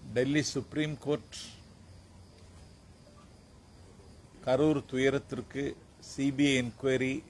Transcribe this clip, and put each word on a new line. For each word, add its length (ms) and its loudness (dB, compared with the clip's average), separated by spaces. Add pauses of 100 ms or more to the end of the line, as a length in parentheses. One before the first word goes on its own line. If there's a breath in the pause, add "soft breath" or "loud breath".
(140)
டெல்லி 280 2
சுப்ரீம் 560 -4
கோர்ட் 380 -4 (3000)
கரூர் 420 4
துயரத்திற்கு 920 -2 (240)
சி 320 -2
பி 240 4
ஐ 60 4
என்கொயரி 680 0